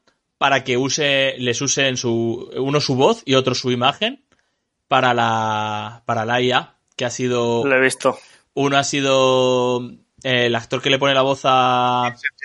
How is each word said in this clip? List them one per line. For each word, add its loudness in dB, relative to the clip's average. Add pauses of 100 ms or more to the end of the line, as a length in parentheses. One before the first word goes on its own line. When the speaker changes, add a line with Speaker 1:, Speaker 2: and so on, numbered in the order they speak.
(380)
Speaker 1:
para 2
que 0
use, 0
les -2
usen 0
su, -4
uno 0
su -2
voz 2
y 0
otro 2
su -2
imagen -2 (640)
para 4
la, -2
para -2
la 0
I 0
A, -4 (220)
que -4
ha -2
sido -2
Speaker 2:
Lo 2
he 4
visto. 0 (360)
Speaker 1:
uno 0
ha 2
sido, 2 (420)
eh, 0
el 0
actor -4
que -2
le 2
pone 2
la 2
voz 0
a 2
Speaker 3:
James -8
Earl -8